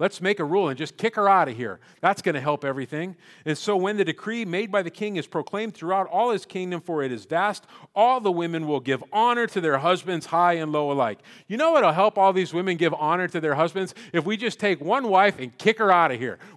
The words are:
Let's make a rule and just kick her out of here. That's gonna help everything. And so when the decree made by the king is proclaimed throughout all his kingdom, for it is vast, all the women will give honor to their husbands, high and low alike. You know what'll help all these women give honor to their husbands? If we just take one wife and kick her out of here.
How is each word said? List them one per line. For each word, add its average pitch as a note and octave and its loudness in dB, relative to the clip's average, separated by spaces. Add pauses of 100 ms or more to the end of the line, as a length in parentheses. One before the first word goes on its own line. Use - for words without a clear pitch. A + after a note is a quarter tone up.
Let's F#3+ -2
make G3 -2
a E3 -2
rule E3 0
and C3 -6
just D3+ -10
kick A3 -4
her G3+ 2
out F#3 6
of A#2 -8
here. A2 -8 (220)
That's G3 0
gonna D3+ -2
help D3 -2
everything. D3 -6 (280)
And D#3 -2
so G#3 -2
when F#3+ 0
the G3+ 0
decree A3 -6
made F#3+ -6
by G3+ 0
the E3+ -8
king G#3 -8
is D3+ -6
proclaimed G3 -8
throughout F#3 -2
all G#3 0
his G#3 -4
kingdom, F3+ -8
for D#3 -4
it C3 -4
is A2 -10
vast, F#3+ -2 (280)
all A#3+ 4
the G3+ 0
women E3+ -2
will D3 -2
give B2+ -2
honor A#3 2
to G3 -4
their D3+ 2
husbands, E3+ 0
high F3 2
and D#3 -4
low D3 -2
alike. B2 0 (260)
You G#3+ -4
know D#4+ 4
what'll A3 6
help G3+ 2
all F#3+ 6
these F3+ -2
women F3+ -2
give D#3+ 2
honor D#3+ 0
to E3+ -6
their D3+ 0
husbands? F3 -2 (180)
If E3 0
we G#3 -2
just G#3+ -6
take F#3+ 0
one A3+ 0
wife F#3+ 4
and B2+ -10
kick A3 2
her G#3 4
out E3+ 6
of B2 -4
here. A#2 -6 (180)